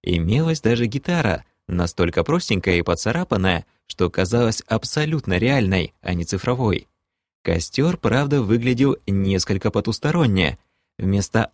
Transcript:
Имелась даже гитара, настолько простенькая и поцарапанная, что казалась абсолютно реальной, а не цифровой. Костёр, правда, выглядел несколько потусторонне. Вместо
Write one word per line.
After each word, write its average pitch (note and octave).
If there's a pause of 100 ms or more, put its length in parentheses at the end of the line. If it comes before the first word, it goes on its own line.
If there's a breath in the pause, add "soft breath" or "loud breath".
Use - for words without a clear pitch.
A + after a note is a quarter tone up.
Имелась A2
даже A#2+
гитара, C3 (220)
настолько F2
простенькая G2
и F2
поцарапанная, F#2+ (220)
что F2
казалась A2
абсолютно D3
реальной, A2
а F2+
не E2+
цифровой. A#2+ (560)
Костёр, -
правда, C#3
выглядел A#2+
несколько G2
потусторонне. G#2+ (400)
Вместо G2